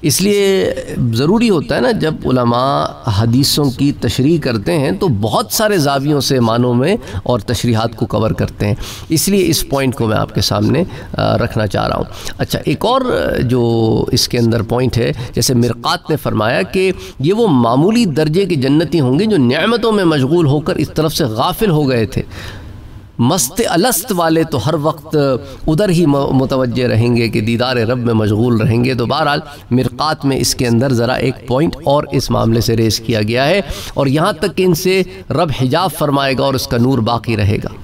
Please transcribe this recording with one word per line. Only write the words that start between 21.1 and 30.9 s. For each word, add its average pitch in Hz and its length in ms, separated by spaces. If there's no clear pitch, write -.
से 151 160
गाफिल 165 420
हो 151 140
गए 123 220
थे। - 80
मस्त 170 420
अलस्त 220 500
वाले 165 320
तो 151 140
हर 160 180
वक्त 156 400
उधर 180 220
ही 170 160
म-, 143 260
मुतवज्जे 127 540
रहेंगे 117 420
कि - 120
दीदार 117 380
रब 117 200
में 117 160
मशगूल 110 440
रहेंगे। 120 360
तो 120 120
बहरहाल 147 360
मिरकात 135 520
में 135 120
इसके 123 300
अंदर 120 260